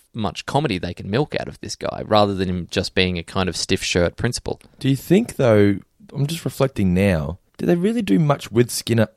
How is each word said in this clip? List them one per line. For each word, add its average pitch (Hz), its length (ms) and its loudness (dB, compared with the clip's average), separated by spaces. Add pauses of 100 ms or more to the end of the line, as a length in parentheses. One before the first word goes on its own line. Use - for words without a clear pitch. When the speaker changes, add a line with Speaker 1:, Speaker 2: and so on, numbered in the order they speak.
(140)
Speaker 1:
much 101 340 -8
comedy 143 320 -2
they 87 160 -8
can 98 160 -10
milk 143 280 -2
out - 80 -8
of - 140 -16
this - 140 -10
guy, - 320 -8
rather 104 260 4
than 92 160 -2
him 90 220 -4
just - 240 -4
being 90 240 2
a 82 40 -8
kind 92 240 -2
of 82 80 -4
stiff - 280 -2
shirt 87 320 0
principal. - 440 -6 (200)
Speaker 2:
Do 135 100 0
you 135 60 4
think, 190 400 0
though, 104 420 4 (340)
I'm 139 140 -2
just 165 180 -6
reflecting 107 520 0
now, 90 420 0 (220)
did - 80 -2
they 175 80 4
really 220 260 0
do 190 160 2
much 147 340 0
with 120 200 2
Skinner 113 460 0